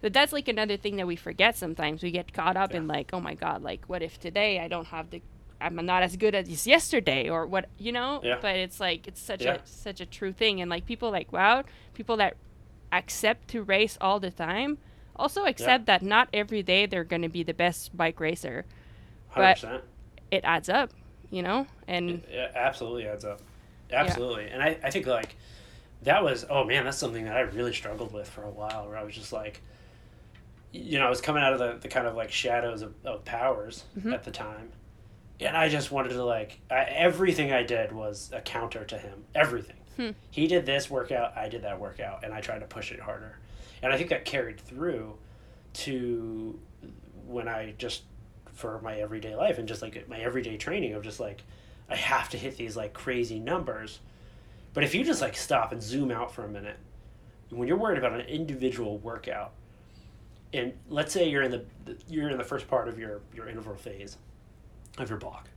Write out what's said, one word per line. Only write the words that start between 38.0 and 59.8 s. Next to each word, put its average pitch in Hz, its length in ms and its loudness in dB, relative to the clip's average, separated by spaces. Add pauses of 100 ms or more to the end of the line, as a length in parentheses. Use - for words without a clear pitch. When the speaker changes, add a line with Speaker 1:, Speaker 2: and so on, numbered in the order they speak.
Speaker 2:
a 113 80 -6
counter 113 440 -4
to 110 120 -8
him. 101 260 -12 (120)
Everything. 123 400 2 (200)
Speaker 1:
Hmm. 233 140 -2 (220)
Speaker 2:
He 156 160 2
did 170 180 6
this 139 240 0
workout, 123 480 -2
I 107 120 -4
did 113 140 -8
that 98 160 -6
workout, 98 440 -8
and 107 100 -10
I 107 80 -8
tried 107 180 -6
to 107 80 -12
push 110 240 -10
it - 80 -12
harder. - 380 -10 (460)
And 131 100 2
I 135 40 2
think 170 120 -2
that 147 160 0
carried 113 340 -4
through 123 560 -4 (580)
to 113 840 -4 (680)
when 120 200 -6
I 110 300 -6
just, - 260 -6 (500)
for 110 280 -8
my 113 160 -6
everyday 107 380 -6
life 170 240 4
and 113 80 -6
just, 110 140 -6
like, - 280 -10
my 113 100 -10
everyday 117 380 -2
training 147 360 -2
of 104 100 -8
just, 107 160 -10
like, 104 220 -6 (480)
I 131 60 -2
have - 340 0
to 123 80 -6
hit 131 200 -6
these, 113 180 -8
like, 107 180 -6
crazy 117 460 -2
numbers. 113 600 -4 (760)
But 143 100 2
if 143 120 0
you 233 80 2
just, 302 180 2
like, 120 160 -2
stop 120 340 2
and 120 100 -6
zoom 131 300 0
out 120 220 -2
for 117 120 -8
a 104 40 -8
minute, 104 280 -8 (760)
when 120 160 -2
you're 170 100 4
worried 208 220 2
about 123 200 2
an 120 60 -6
individual 127 720 -2
workout, 104 540 -8 (1000)